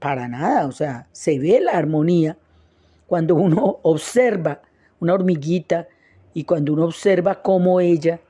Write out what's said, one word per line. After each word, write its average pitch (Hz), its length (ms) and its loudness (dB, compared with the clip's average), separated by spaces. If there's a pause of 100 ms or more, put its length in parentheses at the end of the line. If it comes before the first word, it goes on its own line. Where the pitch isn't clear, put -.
para 131 260 -6
nada. 160 400 -2
O 131 60 -8
sea, 131 400 -8
se 151 260 -2
ve 170 220 2
la 339 120 -2
armonía 156 640 0 (760)
cuando 170 220 2
uno 170 440 2
<laughs> - 40 -20
observa 170 800 0 (360)
una 170 140 0
hormiguita 170 720 -2 (460)
y 156 120 -8
cuando 151 280 0
uno 156 140 0
observa 185 560 0
cómo 185 360 2
ella 170 520 0